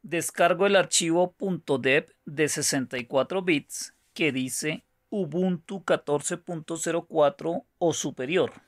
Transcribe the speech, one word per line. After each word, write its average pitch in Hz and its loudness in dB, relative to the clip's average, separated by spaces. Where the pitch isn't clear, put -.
Descargo 170 0
el 196 4
archivo 175 2
punto 160 -2
deb 135 2
de 151 0
sesenta 135 -2
y 120 -10
cuatro 135 0
bits - -4
que 156 2
dice 131 -4
Ubuntu 180 -2
catorce 147 0
punto 170 -8
cero 165 -4
cuatro 156 0
o 165 2
superior. 147 -2